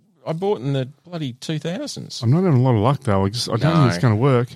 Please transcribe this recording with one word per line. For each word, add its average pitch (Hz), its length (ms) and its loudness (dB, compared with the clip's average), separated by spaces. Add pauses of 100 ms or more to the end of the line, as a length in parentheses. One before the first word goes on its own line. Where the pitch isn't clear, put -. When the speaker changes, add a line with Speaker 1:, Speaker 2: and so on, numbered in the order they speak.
(260)
Speaker 1:
I 143 80 -4
bought 196 260 -2
in 139 140 -2
the 131 140 -2 (160)
bloody 160 300 -8
two 156 240 -6
thousands. 180 640 -10
Speaker 2:
I'm 117 80 2
not 175 140 4
having 139 160 4
a - 20 4
lot 127 120 2
of 104 80 2
luck, 131 180 2
though. 98 240 0
I 98 60 2
just, 117 180 -6
I 110 80 -2
don't 147 180 2
think 151 200 4
it's - 80 -6
Speaker 1:
No. 127 80 4
Speaker 2:
gonna 104 60 2
work. 123 400 2